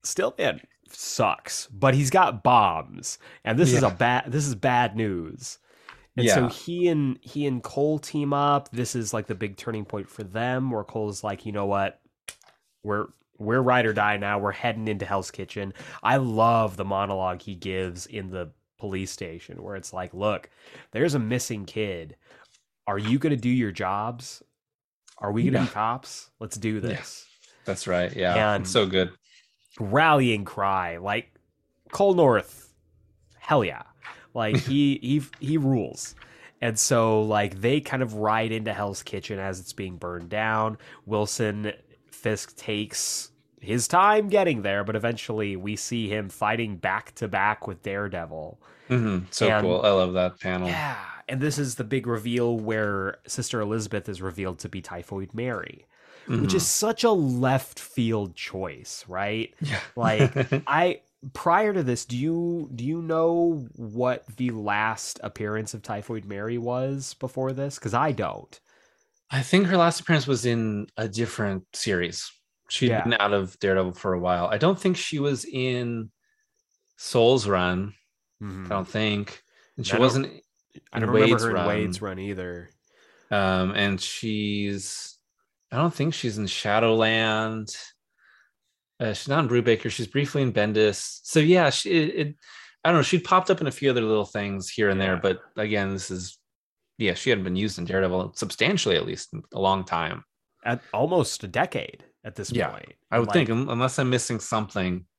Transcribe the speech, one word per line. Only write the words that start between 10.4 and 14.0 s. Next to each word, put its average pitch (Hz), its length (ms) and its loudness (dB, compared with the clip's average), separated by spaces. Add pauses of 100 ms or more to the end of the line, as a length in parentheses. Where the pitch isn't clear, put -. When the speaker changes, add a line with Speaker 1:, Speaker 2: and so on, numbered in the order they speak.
Speaker 1:
where 107 120 -2
Cole's 104 400 -6
like, 101 220 -6
"You 107 80 -6
know 101 120 -2
what? 98 340 0 (840)
We're, 104 240 -4 (300)
we're 113 240 2
ride 123 240 4
or 110 80 4
die 104 240 2